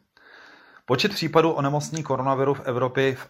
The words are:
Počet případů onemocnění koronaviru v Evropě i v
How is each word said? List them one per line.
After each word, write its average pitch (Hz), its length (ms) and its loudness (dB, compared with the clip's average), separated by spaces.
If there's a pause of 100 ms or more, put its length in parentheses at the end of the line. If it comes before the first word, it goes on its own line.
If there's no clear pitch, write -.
(840)
Počet 131 260 2
případů 160 400 2
onemocnění 147 520 -2
koronaviru 135 500 0
v 139 120 -6
Evropě 131 440 0
i 131 60 -2
v - 140 -14